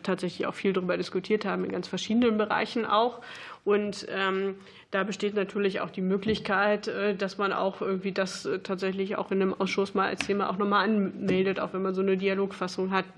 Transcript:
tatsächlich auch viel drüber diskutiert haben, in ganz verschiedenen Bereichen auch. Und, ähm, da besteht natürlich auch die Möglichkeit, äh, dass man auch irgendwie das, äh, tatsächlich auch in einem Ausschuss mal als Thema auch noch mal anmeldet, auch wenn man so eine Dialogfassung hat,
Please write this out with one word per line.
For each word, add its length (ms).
tatsächlich 460
auch 80
viel 160
drüber 240
diskutiert 480
haben, 220
in 80
ganz 160
verschiedenen 480
Bereichen 480
auch. 340
Und, 440
ähm, 460
da 140
besteht 320
natürlich 460
auch 100
die 100
Möglichkeit, 840
äh, 280
dass 220
man 160
auch 280
irgendwie 300
das, 340
äh, 140
tatsächlich 560
auch 160
in 100
einem 120
Ausschuss 400
mal 140
als 180
Thema 240
auch 80
noch 100
mal 160
anmeldet, 760
auch 140
wenn 100
man 100
so 80
eine 160
Dialogfassung 760
hat, 140